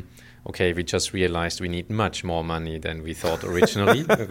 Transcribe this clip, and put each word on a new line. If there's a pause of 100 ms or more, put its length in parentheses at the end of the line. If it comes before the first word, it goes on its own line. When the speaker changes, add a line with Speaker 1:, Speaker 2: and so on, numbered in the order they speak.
(480)
Speaker 1:
okay,
we
just
realized
we
need
much
more
money
than
we
thought
originally." (120)
Speaker 2:
<laughs>